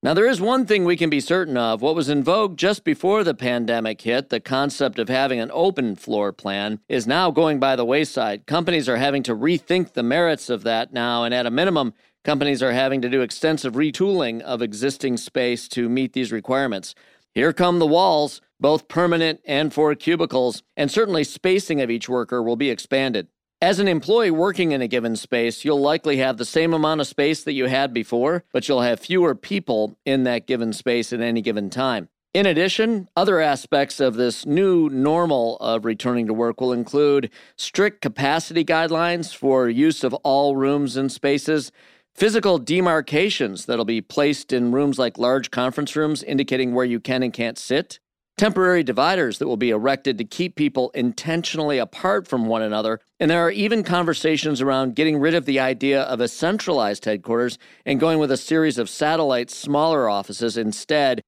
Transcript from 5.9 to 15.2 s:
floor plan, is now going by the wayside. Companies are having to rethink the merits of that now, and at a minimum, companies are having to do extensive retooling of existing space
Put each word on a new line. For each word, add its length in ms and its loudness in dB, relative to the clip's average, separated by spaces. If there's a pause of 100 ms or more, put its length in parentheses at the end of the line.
floor 360 -2
plan, 460 -4 (100)
is 200 -2
now 240 2
going 260 2
by 160 2
the 100 0
wayside. 640 -2
Companies 420 0
are 100 2
having 260 0
to 100 -2
rethink 600 0
the 100 -2
merits 440 0
of 140 -4
that 300 -2
now, 320 -2
and 100 -2
at 120 0
a 40 -2
minimum, 420 0 (320)
companies 380 0
are 100 2
having 280 0
to 80 -2
do 140 2
extensive 500 -2
retooling 720 0
of 200 -4
existing 540 -2
space 520 -4